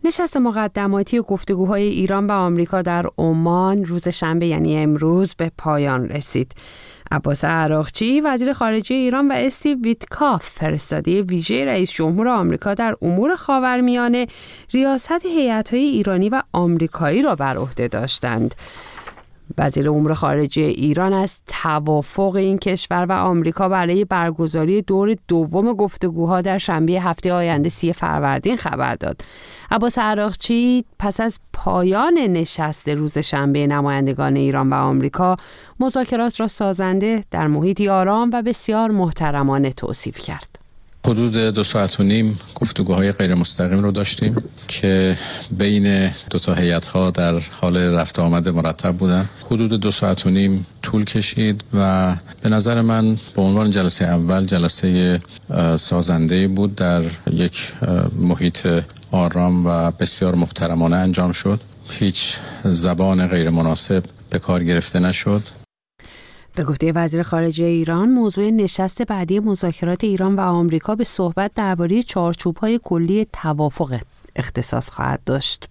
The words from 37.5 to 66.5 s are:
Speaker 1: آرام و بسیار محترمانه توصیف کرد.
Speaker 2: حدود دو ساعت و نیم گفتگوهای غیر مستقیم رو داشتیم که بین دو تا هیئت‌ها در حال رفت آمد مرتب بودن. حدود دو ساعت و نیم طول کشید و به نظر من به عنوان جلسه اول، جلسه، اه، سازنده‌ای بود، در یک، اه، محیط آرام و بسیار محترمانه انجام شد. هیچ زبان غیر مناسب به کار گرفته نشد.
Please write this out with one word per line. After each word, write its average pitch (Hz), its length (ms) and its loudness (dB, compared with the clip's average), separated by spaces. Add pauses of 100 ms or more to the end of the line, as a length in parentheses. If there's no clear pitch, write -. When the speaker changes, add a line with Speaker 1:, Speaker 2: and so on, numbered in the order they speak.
Speaker 1:
آرام 202 440 2
و 240 100 -2
بسیار 220 480 0
محترمانه 143 840 0
توصیف - 460 -8
کرد. - 300 -12 (580)
Speaker 2:
حدود 113 300 2
دو 110 280 0
ساعت 98 360 0
و - 20 4
نیم 107 360 2 (160)
گفتگوهای 98 580 0
غیر 92 220 0
مستقیم 90 440 0
رو 101 120 2
داشتیم 101 460 -2 (320)
که 95 500 2 (320)
بین 101 600 2 (200)
دو 90 80 -2
تا 90 160 0
هیئت‌ها 87 560 0
در 85 300 0 (200)
حال 90 160 2
رفت 87 420 0
آمد 85 300 2
مرتب 82 440 -2
بودن. 92 360 2 (180)
حدود 113 260 0
دو 104 180 0
ساعت 92 360 0
و 95 40 4
نیم 95 360 2 (160)
طول 107 220 0
کشید 107 600 0 (100)
و 95 380 4 (300)
به 113 60 2
نظر 107 320 2
من 113 380 2 (180)
به 101 60 2
عنوان 104 280 4
جلسه 92 360 0
اول، 87 380 2
جلسه، 90 760 2 (300)
اه، 82 260 2
سازنده‌ای 87 720 2
بود، 98 280 0
در 87 280 2 (300)
یک، 87 400 -2 (100)
اه، 90 220 0 (160)
محیط - 480 0 (440)
آرام 90 540 2
و 85 240 2
بسیار - 440 0
محترمانه 85 600 0
انجام 90 360 2
شد. 101 280 -2 (300)
هیچ - 480 -2 (260)
زبان 90 600 2
غیر 85 240 2
مناسب 82 540 0 (260)
به 92 80 -2
کار 90 260 0
گرفته 87 360 0
نشد. 104 420 0 (1120)